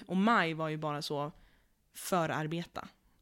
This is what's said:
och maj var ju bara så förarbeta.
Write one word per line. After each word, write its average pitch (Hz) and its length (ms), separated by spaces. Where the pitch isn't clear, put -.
och 185 100
maj 190 360
var 156 160
ju 156 80
bara 151 240
så 147 300
förarbeta. 156 960